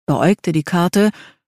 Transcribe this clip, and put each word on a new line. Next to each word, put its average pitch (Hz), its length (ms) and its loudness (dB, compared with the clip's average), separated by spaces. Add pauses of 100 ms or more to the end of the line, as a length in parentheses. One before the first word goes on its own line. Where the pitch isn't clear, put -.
beäugte - 460 0
die 156 120 -2
Karte, 185 460 0 (440)